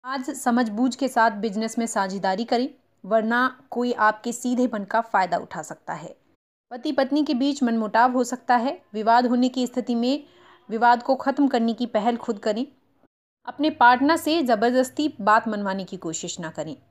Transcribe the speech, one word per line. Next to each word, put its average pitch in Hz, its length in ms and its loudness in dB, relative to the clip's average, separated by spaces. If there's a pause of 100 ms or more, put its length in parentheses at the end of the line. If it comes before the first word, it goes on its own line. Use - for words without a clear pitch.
आज 262 300 -6
समझबूझ 240 600 0
के 269 120 -2
साथ 226 320 2
बिजनेस 220 400 -4
में 233 80 -2
साझेदारी 196 580 -2
करें, 247 240 0 (340)
वरना 226 540 0 (140)
कोई 247 220 -2
आपके 214 400 0
सीधेपन 240 500 -2
का 220 200 -2
फ़ायदा 185 340 0
उठा - 260 -8
सकता - 300 -12
है। 160 220 -14 (560)
पति 247 200 -8
पत्नी 277 320 2
के 294 100 -2
बीच 277 300 0
मनमुटाव 226 480 2
हो 254 140 0
सकता 247 320 0
है। 277 240 -2 (120)
विवाद 233 340 4
होने 247 220 2
की 247 180 -2
स्थिति 247 280 -4
में 254 280 0 (460)
विवाद 233 340 4
को 262 140 2
ख़त्म 277 300 0
करने 226 260 2
की 240 140 -4
पहल 226 300 0
खुद 233 220 -6
करें। 220 260 -2 (840)
अपने 285 240 -2
पार्टनर 262 460 6
से 320 260 0
ज़बरदस्ती 247 640 0 (140)
बात 214 260 4
मनवाने 202 360 -4
की 180 140 -12
कोशिश 175 420 -8
ना 165 100 -8
करें। 156 260 -10 (160)